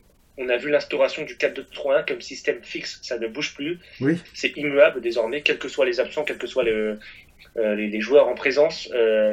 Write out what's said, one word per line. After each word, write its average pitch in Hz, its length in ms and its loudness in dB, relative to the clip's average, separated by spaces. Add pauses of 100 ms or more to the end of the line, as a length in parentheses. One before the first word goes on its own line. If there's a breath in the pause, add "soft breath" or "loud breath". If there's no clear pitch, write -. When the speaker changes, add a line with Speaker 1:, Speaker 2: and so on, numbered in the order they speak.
(380)
Speaker 1:
on 127 120 -2
a 123 80 2
vu 143 100 -6
l'instauration 147 560 0
du - 140 -12
quatre 131 160 0
deux 135 100 -10
trois 139 360 0
un - 20 -2
comme 135 180 -6
système - 420 -6
fixe, - 400 -12
ça 120 160 -6
ne 113 80 -4
bouge 135 280 -8
plus. 165 240 -6 (240 loud breath)
Speaker 2:
Oui. 160 160 2 (160)
Speaker 1:
C'est - 240 -6
immuable 143 420 6
désormais, 120 400 -2
quels 147 160 2
que 143 120 -8
soient 135 180 0
les 123 120 0
absents, 139 260 -2
quels 127 120 -6
que 123 100 -8
soient 127 160 0
le, 107 360 0 (580 loud breath)
euh, 107 180 0
les, 107 140 -2
les 107 140 -4
joueurs 127 260 6
en - 60 -2
présence. 143 580 0
Euh, 107 400 4